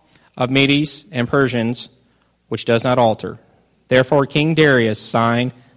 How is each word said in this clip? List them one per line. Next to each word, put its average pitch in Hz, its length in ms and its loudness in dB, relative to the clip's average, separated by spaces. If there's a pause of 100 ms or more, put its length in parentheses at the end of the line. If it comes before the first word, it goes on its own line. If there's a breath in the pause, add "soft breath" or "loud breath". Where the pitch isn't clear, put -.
(380 soft breath)
of 123 140 -2
Medes 139 600 0
and 120 160 -2
Persians, 123 640 -2 (600)
which - 160 -8
does 117 180 0
not 127 160 0
alter." 110 400 -2 (480)
Therefore, 131 400 2
King 156 260 -2
Darius 131 460 2
signed 117 540 -2 (240 soft breath)